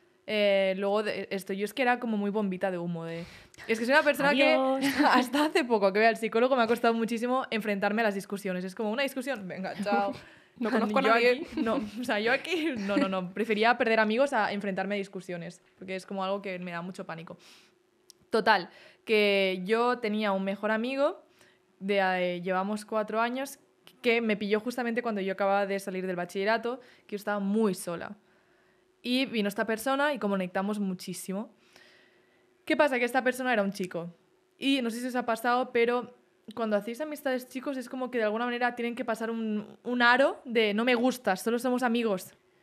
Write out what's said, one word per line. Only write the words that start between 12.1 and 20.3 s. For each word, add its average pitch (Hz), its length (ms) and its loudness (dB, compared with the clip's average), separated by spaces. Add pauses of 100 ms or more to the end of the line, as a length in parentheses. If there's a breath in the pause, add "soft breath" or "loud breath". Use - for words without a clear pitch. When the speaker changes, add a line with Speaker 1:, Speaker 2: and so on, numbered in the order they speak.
Speaker 1:
yo 220 140 0
aquí, 320 360 -2 (100)
no, 196 180 0
no, 190 100 2
no. 185 240 -4
Prefería 220 460 2
perder 226 220 2
amigos 226 340 2
a 214 180 2
enfrentarme 196 440 -4
a - 20 -2
discusiones, 175 640 -10 (160)
porque 190 180 -8
es 185 120 -8
como 196 160 -4
algo 196 180 -2
que 190 160 -8
me 180 140 -8
da 170 100 -6
mucho 185 240 -10
pánico. 170 320 -14 (920 loud breath)
Total, 208 380 4 (360 loud breath)
que 196 600 4
yo 240 340 2
tenía 214 320 0